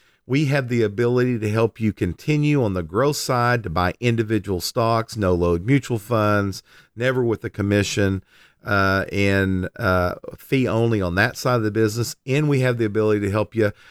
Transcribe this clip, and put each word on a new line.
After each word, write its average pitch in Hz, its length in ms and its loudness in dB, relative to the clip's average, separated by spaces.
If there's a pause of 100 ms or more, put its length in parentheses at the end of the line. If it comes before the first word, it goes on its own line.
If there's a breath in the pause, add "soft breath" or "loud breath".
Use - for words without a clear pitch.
(260 soft breath)
we 139 200 0
have 135 220 -2
the 120 140 0
ability 120 560 0
to 104 120 -4
help 113 280 0
you 110 140 0
continue 147 720 0
on 98 100 0
the 90 80 -2
growth 117 340 -2
side 120 460 0
to 95 80 -8
buy 90 300 0
individual 110 600 0
stocks, 113 560 -2
no 92 180 2
load 87 320 0
mutual 127 320 0
funds, 104 640 0 (340 soft breath)
never 127 260 0
with 113 220 -2
a 101 60 -10
commission, 101 760 0 (400 soft breath)
uh, 98 480 2
and, 95 640 2
uh, 92 380 0 (240)
fee 131 280 0
only 113 360 0
on 87 140 -2
that 117 200 0
side 127 200 0
of 113 60 0
the 107 80 0
business. 110 460 0 (100)
And 147 220 0
we 139 120 0
have 127 180 0
the 113 80 0
ability 107 340 0
to 101 100 -2
help 107 240 -2
you 104 180 0 (180 loud breath)